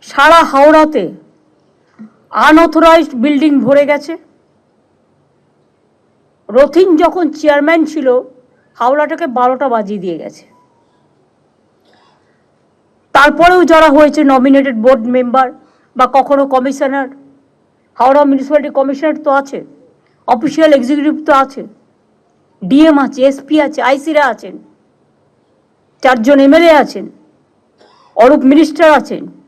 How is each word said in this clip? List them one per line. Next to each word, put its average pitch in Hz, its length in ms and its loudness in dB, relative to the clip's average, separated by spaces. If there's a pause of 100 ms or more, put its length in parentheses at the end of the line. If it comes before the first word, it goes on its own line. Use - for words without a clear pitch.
সারা 311 360 2 (120)
হাওড়াতে 302 520 2 (1400)
আনঅথরাইজড 330 680 2 (100)
বিল্ডিং 294 280 0 (140)
ভরে 277 260 2
গেছে। 285 220 -6 (2250)
রথিন 285 400 2 (140)
যখন 330 220 -2 (120)
চেয়ারম্যান 302 440 0 (100)
ছিল, 294 160 -6 (680)
হাওড়াটাকে 302 480 -4 (120)
বারোটা 254 320 -2
বাজিয়ে 208 340 -6
দিয়ে 175 200 -8
গেছে। - 220 -20 (2750)
তারপরেও 302 460 2 (100)
যারা 320 240 4
হয়েছে 302 280 2
নমিনেটেড 269 600 2
বোর্ড 262 180 2 (120)
মেম্বার 254 320 -2 (480)
বা 254 100 0 (120)
কখনো 277 260 0 (100)
কমিশনার, 269 540 -4 (920)
হাওড়া 269 320 2
মিউনিসিপ্যালিটি 294 500 -2
কমিশনার 285 460 -4
তো 294 60 -2
আছে, 277 280 -4 (680)
অফিসিয়াল 311 460 0
এক্সিকিউটিভ 285 440 -2 (100)
তো 311 60 2 (100)
আছে, - 200 -12 (1000)
ডিএম 285 440 2
আছে, - 140 -10 (100)
এসপি 277 260 -6 (100)
আছে, 277 140 -8 (100)
আইসিরা 294 340 -2 (100)
আছেন, 185 220 -16 (1500)
চারজন 262 420 2
এমএলএ 320 280 4 (100)
আছেন, - 220 -10 (1120)
অরূপ 262 240 4 (100)
মিনিস্টার 311 360 2 (120)
আছেন। 214 240 -12 (240)